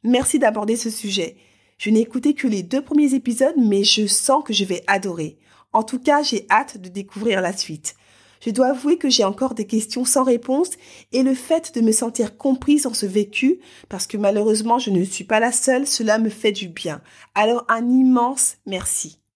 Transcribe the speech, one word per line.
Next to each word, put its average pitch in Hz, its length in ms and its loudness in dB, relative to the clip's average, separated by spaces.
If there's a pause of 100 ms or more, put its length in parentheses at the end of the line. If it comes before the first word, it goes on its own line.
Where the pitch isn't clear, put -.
Merci 269 360 2
d'aborder 220 380 2
ce 226 120 -6
sujet. 196 460 -6 (420)
Je - 120 -6
n'ai 220 100 6
écouté 247 360 0
que 277 120 -4
les 202 160 -2
deux 254 180 -2
premiers 285 320 2
épisodes, 269 440 0
mais 208 260 4
je 208 240 2
sens 277 380 2
que 226 80 -6
je 208 100 0
vais 190 240 -4
adorer. 190 520 -4 (340)
En 220 100 2
tout 247 160 -8
cas, 294 240 2
j'ai 254 260 -4
hâte - 280 0
de 185 100 -18
découvrir 196 540 -4
la 180 100 -2
suite. - 440 -10 (440)
Je 233 120 -4
dois 247 160 2
avouer 285 300 0
que 294 120 -2
j'ai 247 160 2
encore 202 280 -4
des 214 140 -6
questions 220 380 -2
sans 262 180 2
réponse 262 460 0 (420)
et 262 120 2
le 262 100 2
fait 320 420 -4
de 233 60 0
me 226 100 4
sentir 226 460 -2
comprise 285 460 0
dans 240 100 -4
ce - 120 -4
vécu, 208 540 0 (300)
parce - 180 -8
que - 100 -8
malheureusement 214 600 2
je 247 100 -4
ne 185 140 2
suis 185 200 -8
pas 220 160 0
la 233 120 2
seule, 262 360 0
cela 220 300 0
me 226 120 0
fait 214 220 -2
du 196 180 -10
bien. 165 320 -10 (340)
Alors 233 320 0
un 226 220 0
immense 254 760 2
merci. - 540 -6 (160)